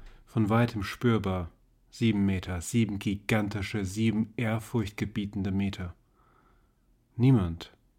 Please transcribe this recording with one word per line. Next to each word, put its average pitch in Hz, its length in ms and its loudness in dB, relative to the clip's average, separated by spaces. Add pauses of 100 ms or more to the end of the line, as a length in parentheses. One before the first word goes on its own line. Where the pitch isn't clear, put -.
(260)
von 107 220 0
weitem 113 340 2
spürbar, 98 680 -2 (400)
sieben 104 340 2
Meter, 92 360 -2
sieben 104 380 0
gigantische, 104 880 -2
sieben 107 520 0
ehrfurchtgebietende 104 1120 -4
Meter. 98 440 -4 (1200)
Niemand 107 560 4 (260)